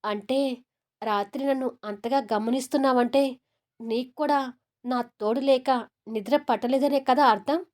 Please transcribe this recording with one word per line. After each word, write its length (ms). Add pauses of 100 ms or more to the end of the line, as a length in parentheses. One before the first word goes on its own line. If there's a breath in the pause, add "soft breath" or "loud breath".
"అంటే 360 (600)
రాత్రి 440
నన్ను 220 (160)
అంతగా 420
గమనిస్తున్నావంటే 960 (560)
నీకు 360
కూడా 240 (460)
నా 140 (180)
తోడు 240
లేక 280 (380)
నిద్ర 300
పట్టలేదనే 640
కదా 260
అర్థం?" 340 (140)